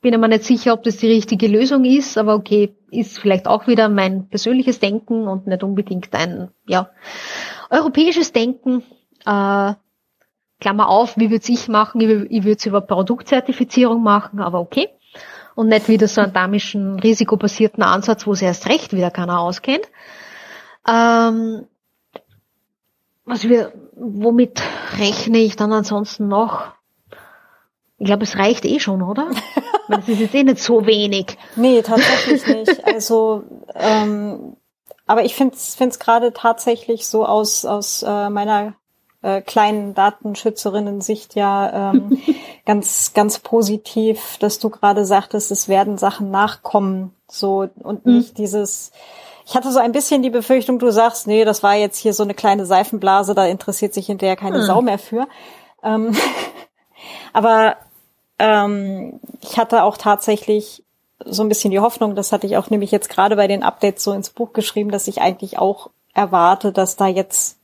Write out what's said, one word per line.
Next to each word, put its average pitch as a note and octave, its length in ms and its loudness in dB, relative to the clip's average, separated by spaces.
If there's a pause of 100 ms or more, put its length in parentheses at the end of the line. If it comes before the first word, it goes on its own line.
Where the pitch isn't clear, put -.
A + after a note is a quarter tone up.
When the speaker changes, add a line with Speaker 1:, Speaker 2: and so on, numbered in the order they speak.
Speaker 1:
Bin B3 120 4
ich A3+ 60 2
mir A3+ 80 4
nicht A3 160 2
sicher, B3 300 2
ob A3+ 80 -10
das A3 160 -2
die A3+ 100 2
richtige A3 380 2
Lösung B3+ 380 2
ist, C4+ 340 2
aber G#3+ 160 2
okay, G#3 400 0 (160)
ist - 280 -6
vielleicht F#3+ 280 0
auch - 200 0
wieder A3 220 4
mein F#3+ 400 0
persönliches B3+ 520 0
Denken A3 480 -2
und F#3+ 180 -6
nicht F#3 160 -2
unbedingt G3 520 -4
ein, F3 360 -6 (160)
ja, F#3 240 -2 (800)
europäisches D#4+ 640 2
Denken. B3 500 -2 (420)
Äh, G3+ 480 0 (880)
Klammer G#3 280 2
auf, A3 280 2
wie G#3+ 140 2
würd's A3 180 -2
ich A#3+ 200 -2
machen? G#3+ 320 0
Ich A3 80 4
wür-, G#3+ 200 2
ich G#3+ 160 -2
würd's G#3+ 220 0
über G3+ 160 0
Produktzertifizierung A#3 1200 0
machen, G#3 380 2
aber F3 200 -4
okay. C4 280 -4 (680)
Und A3 140 0
nicht G#3+ 200 4
wieder A3 200 4
so G#3 120 0
einen G3 120 0
damischen G3 680 -2
risikobasierten G#3+ 840 2
Ansatz, G3 440 0
wo G#3 80 0
sich F#3 140 -2
erst F3+ 200 -4
recht D4+ 240 0
wieder F3+ 180 0
keiner F3 300 -4
auskennt. B3+ 480 -4 (1000)
Ähm, A3+ 800 2 (1600)
was A#3 240 -4
wir, A#3 240 4 (220)
womit A#3 680 0 (360)
rechne G#3 400 0
ich A3 180 2
dann G#3 160 0
ansonsten G#3 560 -2
noch? G#3 440 -2 (1300)
Ich G#3 80 -6
glaub, G3+ 160 2
es G3+ 140 -6
reicht G3+ 280 2
eh C#4+ 160 0
schon, F#3+ 220 -2
oder? G#3+ 280 -4
Speaker 2:
<laughs> C4 60 -4 (520)
Speaker 1:
Das - 200 -2
ist G#3+ 120 0
jetzt A3 140 -2
eh C#4 100 4
nicht C4+ 180 2
so A3+ 240 2
wenig. G3+ 500 0 (200)
Speaker 2:
Nee, A#3+ 260 4
tatsächlich B3 640 2
nicht. A3 400 0
Speaker 1:
<laughs> - 0 -
Speaker 2:
Also, A3 560 0 (320)
ähm, G#3 840 -2 (500)
aber A3 180 4
ich B3+ 100 -2
find's, - 400 -2
find's B3+ 240 -2
gerade A#3 340 2
tatsächlich A#3 760 -2
so A3 180 0
aus, G#3 400 0
aus, G#3 360 -6
äh, G#3 280 -4
meiner, G#3 440 -2 (480)
äh, G3 200 -2
kleinen G#3 520 0
Datenschützerinnen-Sicht G3+ 1400 -4
ja, G3 580 -2
ähm, G#3 240 2 (260)
Speaker 1:
<laughs> - 220 -20
Speaker 2:
ganz, - 480 -2
ganz G#3 280 2
positiv, A3 1000 -2
dass G#3 220 -2
du A3 100 -2
gerade G#3 340 2
sagtest, G3 460 -2
es - 180 -6
werden G3 300 2
Sachen G3 320 -4
nachkommen, G3 840 -2 (160)
so, G3 400 -2 (140)
und G#3 240 -6
Speaker 1:
Mhm. A#3+ 120 6
Speaker 2:
nicht A#3+ 200 -4
dieses, G3+ 540 -6 (520)
ich - 120 -6
hatte B3+ 160 -2
so B3+ 80 4
ein A#3+ 120 2
bisschen C#4 300 2
die B3 80 0
Befürchtung, B3 480 0
du A#3+ 140 2
sagst, A3+ 340 2
nee, G#3+ 180 4
das G#3+ 200 0
war G3+ 100 4
jetzt G#3 240 -2
hier G#3 160 -2
so G#3+ 80 -2
eine G3+ 120 -2
kleine G3 320 0
Seifenblase, G3 680 2
da F#3+ 120 4
interessiert G3 480 -4
sich F#3+ 120 -6
hinterher F#3+ 300 -2
keine G3 220 -4
Speaker 1:
Mhm. A#3 40 0
Speaker 2:
Sau G3+ 180 2
mehr G#3+ 180 0
für. A#3 280 -6 (560)
Ähm, A3 300 -2 (580)
<laughs> - 600 -20
aber, A3 440 4 (600)
ähm, G3+ 840 0 (200)
ich - 180 -10
hatte A3+ 260 4
auch G#3 120 2
tatsächlich G#3 840 -2 (420)
so F#3+ 200 -4
ein G#3+ 40 0
bisschen G#3 220 0
die F#3+ 80 0
Hoffnung, G#3+ 380 0
das G3+ 160 -4
hatte G#3 140 -2
ich G3 100 0
auch F#3+ 140 -2
nämlich G3+ 200 0
jetzt - 180 -2
gerade G3+ 280 2
bei G3+ 100 4
den G3 160 0
Updates - 400 0
so G3+ 100 -2
ins G3 180 -8
Buch A#3 220 -8
geschrieben, G#3 380 -4
dass G3+ 160 -4
ich - 140 -6
eigentlich F#3+ 380 -4
auch - 320 -2 (220)
erwarte, F#3+ 600 2
dass F#3+ 240 -2
da G3 100 0
jetzt F#3+ 580 -4